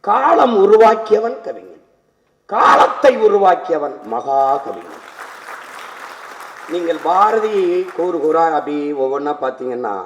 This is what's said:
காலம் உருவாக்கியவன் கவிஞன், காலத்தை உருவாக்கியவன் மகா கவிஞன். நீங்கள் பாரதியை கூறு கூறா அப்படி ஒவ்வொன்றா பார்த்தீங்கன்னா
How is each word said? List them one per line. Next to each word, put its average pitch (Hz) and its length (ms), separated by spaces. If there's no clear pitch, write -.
காலம் 262 540
உருவாக்கியவன் 220 840
கவிஞன், 92 420
காலத்தை - 680
உருவாக்கியவன் 175 880
மகா 135 360
கவிஞன். - 460
நீங்கள் 165 340
பாரதியை 196 720
கூறு 175 260
கூறா 156 300
அப்படி 147 260
ஒவ்வொன்றா 143 420
பார்த்தீங்கன்னா 123 580